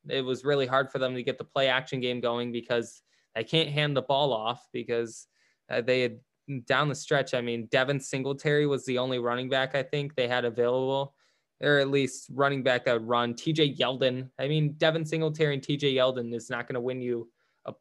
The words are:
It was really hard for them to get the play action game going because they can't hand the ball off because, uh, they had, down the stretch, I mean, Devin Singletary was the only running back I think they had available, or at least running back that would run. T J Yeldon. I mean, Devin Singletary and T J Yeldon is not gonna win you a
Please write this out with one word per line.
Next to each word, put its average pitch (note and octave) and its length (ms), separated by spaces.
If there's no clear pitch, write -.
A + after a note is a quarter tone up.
It B2 140
was B2+ 240
really C#3 200
hard C3 260
for C#3 60
them B2+ 160
to B2 100
get C3 140
the - 60
play C3+ 240
action C3 320
game B2 200
going A#2+ 320
because A#2 500
they A2+ 80
can't D#3+ 260
hand D3 260
the B2+ 60
ball C#3 320
off A2 380
because, A#2 560
uh, A#2+ 120
they B2+ 200
had, A2+ 180
down C#3 240
the B2+ 60
stretch, C#3 380
I B2 80
mean, A#2 260
Devin C3+ 320
Singletary C#3+ 680
was C#3 200
the B2+ 120
only B2+ 220
running A#2+ 300
back C3+ 260
I C#3 80
think C#3+ 300
they B2 140
had B2 160
available, C3 720
or C#3+ 180
at C#3 80
least C#3 460
running C#3 300
back B2 200
that B2 100
would A2+ 140
run. A#2+ 260
T D#3+ 200
J D3+ 200
Yeldon. C3 640
I C3+ 120
mean, D3+ 240
Devin D#3+ 320
Singletary D#3 480
and C3+ 100
T C#3+ 140
J C3+ 160
Yeldon B2+ 400
is A2+ 160
not A#2+ 180
gonna B2+ 140
win B2+ 200
you A#2 280
a - 160